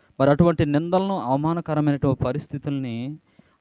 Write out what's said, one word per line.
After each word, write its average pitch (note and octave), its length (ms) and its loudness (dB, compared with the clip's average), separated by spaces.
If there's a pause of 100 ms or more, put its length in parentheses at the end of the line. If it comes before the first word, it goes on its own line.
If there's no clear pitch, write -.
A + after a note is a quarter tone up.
(200)
మరి C3+ 100 6
అటువంటి E3 360 4
నిందలను, F3 520 0
అవమానకరమైనటువంటి D3 1040 0
పరిస్థితుల్ని C3 920 -6 (440)